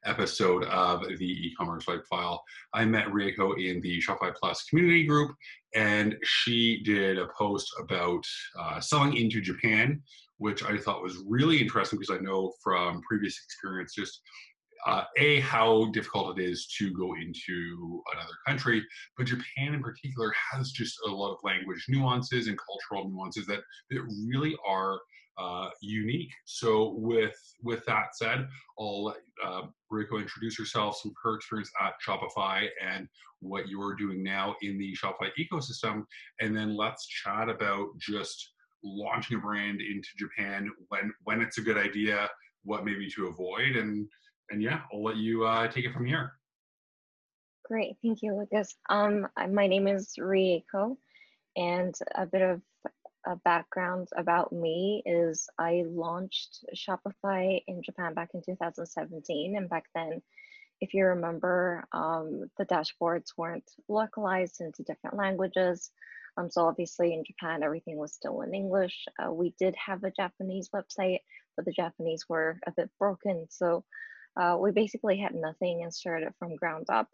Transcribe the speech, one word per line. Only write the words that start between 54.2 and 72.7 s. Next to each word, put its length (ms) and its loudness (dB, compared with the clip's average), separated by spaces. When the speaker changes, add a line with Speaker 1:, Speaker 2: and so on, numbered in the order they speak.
Speaker 2:
me 500 0
is 540 2
I 300 2
launched 760 -4
Shopify 880 0
in 160 -8
Japan 320 -6
back 220 -4
in 100 -8
two 100 -4
thousand 300 -6
seventeen, 720 -4
and 100 -4
back 180 -4
then, 260 -4
if 140 -6
you 120 6
remember, 840 2
um, 680 -4
the 80 0
dashboards 680 0
weren't 320 -6
localized 760 0
into 220 -10
different 340 -8
languages. 720 0
Um, 140 -4
so 160 4
obviously 480 2
in 100 -4
Japan, 380 -4
everything 340 -2
was 160 -8
still 280 -6
in 120 -6
English. 520 0
Uh, 160 -2
we 240 0
did 260 2
have 200 -6
a 80 -2
Japanese 580 -4
website, 520 0
but 100 -4
the 80 -2
Japanese 560 -2
were 380 0
a 100 -8